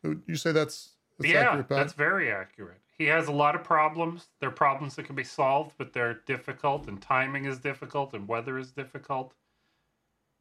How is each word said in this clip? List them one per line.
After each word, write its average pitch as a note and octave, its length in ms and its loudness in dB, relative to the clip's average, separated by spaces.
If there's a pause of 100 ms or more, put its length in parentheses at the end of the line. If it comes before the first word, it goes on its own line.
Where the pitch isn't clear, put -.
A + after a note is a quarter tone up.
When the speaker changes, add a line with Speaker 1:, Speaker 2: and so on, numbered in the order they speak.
Speaker 1:
Would D#3 240 -4
you E3 80 -4
say D#3+ 160 0
that's, D3+ 400 0 (280)
that's D3+ 120 2
Speaker 2:
Yeah, G3 100 6
Speaker 1:
accurate, D#3 280 2
Pat? C#3 80 0
Speaker 2:
that's C#3+ 160 0
very D#3 380 0
accurate. F#2+ 480 -10 (180)
He D#3 80 0
has D3+ 220 4
a D3+ 40 -2
lot D3 220 4
of E3 100 -4
problems. E3 640 2 (120)
They're C3+ 100 -2
problems C#3 460 0
that D3 100 -10
can C#3+ 100 -12
be C3+ 80 -4
solved, E3 540 0
but B2+ 160 -10
they're A#2 320 -2
difficult, C3+ 640 -4
and G2+ 120 -10
timing C3+ 460 0
is C3 140 -6
difficult, C3+ 560 -4
and G2+ 120 -10
weather A#2 300 -4
is C3 140 -10
difficult. C3 640 -8 (1080)